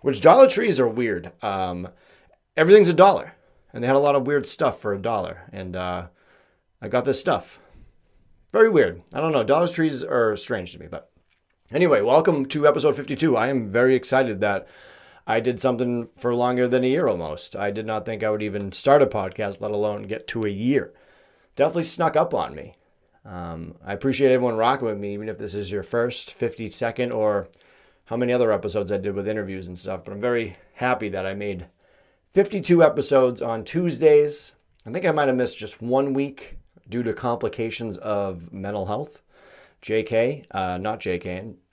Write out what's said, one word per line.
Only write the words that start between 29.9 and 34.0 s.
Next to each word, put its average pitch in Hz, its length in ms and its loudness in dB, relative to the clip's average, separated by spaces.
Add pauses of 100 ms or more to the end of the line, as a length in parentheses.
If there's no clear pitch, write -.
but - 80 -14
I'm 101 80 -10
very 117 380 -2 (160)
happy 123 340 -2
that 95 180 -6
I 95 100 -4
made 101 320 -8 (680)
fifty-two 185 500 4
episodes 131 580 4
on 113 220 -6
Tuesdays. 147 920 2 (300)